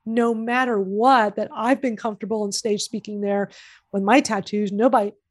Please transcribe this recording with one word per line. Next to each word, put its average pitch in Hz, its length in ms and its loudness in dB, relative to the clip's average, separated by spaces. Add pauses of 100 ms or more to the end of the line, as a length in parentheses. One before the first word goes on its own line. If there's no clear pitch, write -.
no 233 280 2
matter 240 460 0
what, 208 560 4
that 214 180 -4
I've 269 280 0
been 233 160 -2
comfortable 214 460 -4
on 202 100 -4
stage 208 280 -2
speaking 208 380 -8
there 202 300 0 (420)
with 196 120 -2
my 226 180 6
tattoos. 196 500 -4
Nobody 214 400 2 (200)